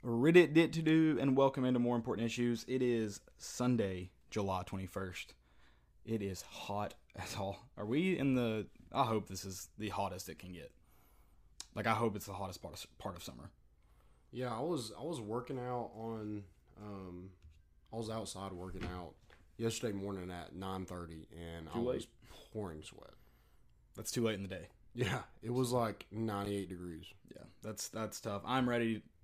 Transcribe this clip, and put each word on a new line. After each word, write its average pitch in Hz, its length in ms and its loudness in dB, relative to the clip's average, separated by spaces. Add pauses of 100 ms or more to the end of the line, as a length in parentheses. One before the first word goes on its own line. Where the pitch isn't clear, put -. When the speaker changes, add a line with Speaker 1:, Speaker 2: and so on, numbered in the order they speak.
Speaker 1:
Reddit 143 480 10
did 160 200 8
to 165 80 0
do, 156 400 6
and 135 160 6
welcome 135 260 6
into 127 160 6
More 120 160 4
Important 117 300 0
Issues. 120 420 0
It 127 140 0
is 113 400 2 (160)
Sunday, 101 720 0 (200)
July 95 360 0
twenty-first. 95 680 -6 (720)
It 113 160 -2
is 95 200 -4
hot - 540 -6 (200)
as - 220 -8
all. 101 400 -6
Are 104 80 -4
we 160 320 2
in 135 180 4
the, 110 320 2 (240)
I 135 140 2
hope 110 240 0
this 95 160 -8
is 92 320 -10
the 107 120 -4
hottest 92 380 -4
it 80 120 -12
can 90 120 -14
get. 85 180 -14 (1040)
Like, 107 120 0
I 113 60 6
hope 107 240 2
it's - 80 -8
the 98 80 -10
hottest 95 280 -8
part 87 120 -12
of, - 240 -16
part 90 180 -8
of 85 80 -14
summer. 65 260 -14 (840)
Speaker 2:
Yeah, 123 220 -4
I 110 60 -4
was, 135 400 -2
I 117 40 -10
was 151 180 -4
working 120 360 -4
out 123 380 -4
on, 107 480 -6 (400)
um, 95 460 -12 (640)
I - 20 -10
was 113 140 -4
outside 98 420 -6
working 90 320 -8
out 87 300 -8 (440)
yesterday 113 360 -2
morning 98 380 -4
at 87 220 -10
nine 95 320 -4
thirty, 85 460 -10
and 82 360 -10
Speaker 1:
Too - 80 -10
Speaker 2:
I - 40 0
Speaker 1:
late. 123 160 0
Speaker 2:
was - 120 -6 (440)
pouring 85 320 -6
sweat. - 280 -18 (840)
Speaker 1:
That's 113 160 -8
too 120 120 2
late 110 120 2
in 95 60 -6
the 98 80 -6
day. 87 180 -8 (280)
Speaker 2:
Yeah, 117 260 0 (200)
it 120 120 -4
was, 123 180 2
like, 117 400 0
ninety-eight 101 560 -2
degrees. 87 380 -10 (280)
Speaker 1:
Yeah, - 100 -16 (180)
that's, 107 260 -8
that's 110 320 -6
tough. 101 260 -4
I'm 127 220 2
ready. 117 340 0 (220)